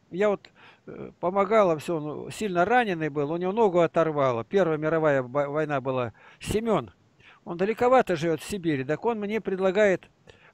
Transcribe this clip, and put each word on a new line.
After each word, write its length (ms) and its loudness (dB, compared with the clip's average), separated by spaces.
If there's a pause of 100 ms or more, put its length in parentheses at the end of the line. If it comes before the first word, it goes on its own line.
(100)
я 180 0
вот, 220 -4 (360)
э, 320 -14
помогала, 600 2
все, 220 -4
ну, 300 -8
сильно 360 0
раненый 420 0
был, 240 -4
у 60 -4
него 140 -4
ногу 280 2
оторвало. 640 2
Первая 320 0
мировая 460 0
бо-, 260 -2
война 320 -2
была. 320 -4 (260)
Семен, 520 -2 (540)
он 120 -8
далековато 580 2
живет 280 -2
в 20 -16
Сибири, 400 -2
так 220 -4
он 140 -2
мне 200 -4
предлагает 680 0 (440)